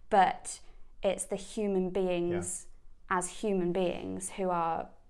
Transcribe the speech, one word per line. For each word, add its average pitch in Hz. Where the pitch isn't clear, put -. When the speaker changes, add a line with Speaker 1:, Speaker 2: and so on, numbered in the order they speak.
Speaker 1:
But -
it's -
the 202
human 196
beings 175
Speaker 2:
Yeah. 190
Speaker 1:
as 180
human 190
beings 190
who 190
are 165